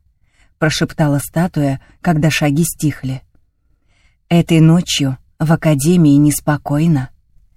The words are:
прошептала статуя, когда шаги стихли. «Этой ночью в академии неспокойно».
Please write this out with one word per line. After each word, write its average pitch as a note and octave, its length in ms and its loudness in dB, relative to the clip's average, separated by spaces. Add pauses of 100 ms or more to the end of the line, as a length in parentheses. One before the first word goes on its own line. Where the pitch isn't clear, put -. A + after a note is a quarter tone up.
(580)
прошептала D3 600 -2
статуя, C#3+ 600 -4 (220)
когда D#3 280 0
шаги D3 340 0
стихли. C3+ 580 -6 (1040)
«Этой E3 320 2
ночью D#3+ 560 2 (220)
в D3+ 120 -2
академии D#3 680 2
неспокойно». D3 920 0 (480)